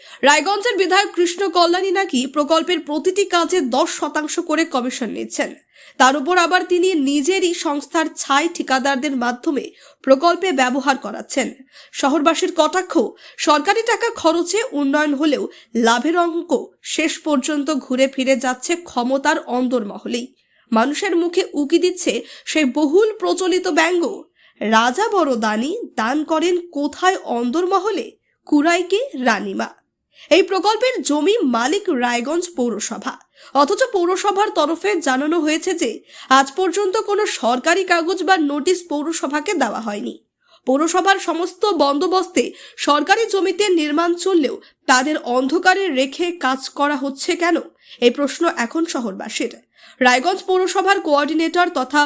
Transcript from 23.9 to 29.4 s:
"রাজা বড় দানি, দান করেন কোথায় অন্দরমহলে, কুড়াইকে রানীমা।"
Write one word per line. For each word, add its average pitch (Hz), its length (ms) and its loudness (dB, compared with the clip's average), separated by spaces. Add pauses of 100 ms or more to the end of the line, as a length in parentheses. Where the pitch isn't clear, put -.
"রাজা 233 480 2
বড় 320 280 2
দানি, 220 360 -2 (240)
দান 262 280 0
করেন 320 300 0 (160)
কোথায় 294 460 0
অন্দরমহলে, 339 920 -2 (400)
কুড়াইকে 339 540 2 (140)
রানীমা।" 220 540 -2 (600)